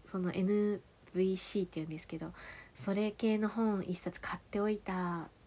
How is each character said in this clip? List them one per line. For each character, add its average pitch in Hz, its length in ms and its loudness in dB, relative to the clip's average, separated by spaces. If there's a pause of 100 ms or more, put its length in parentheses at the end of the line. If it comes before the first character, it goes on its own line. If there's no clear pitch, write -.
(100)
そ 196 80 -4
の 180 140 0
エ 190 100 0
ヌ 208 380 4 (340)
ブ 185 80 4
イ 190 140 4
シ 196 240 0
ー 180 60 0
っ - 20 -16
て - 120 -6
い 156 40 -2
う - 20 -6
ん 160 40 -8
で 156 80 -6
す - 80 -14
け 160 120 -8
ど、 165 140 -8 (420)
そ 196 200 -2
れ 208 180 2
系 214 260 4
の 214 100 2
本 214 380 2
一 180 120 -2
冊 - 220 -6
買 - 180 -6
っ - 20 -10
て - 200 -2
お 208 80 4
い 214 100 2
た 175 500 -2 (180)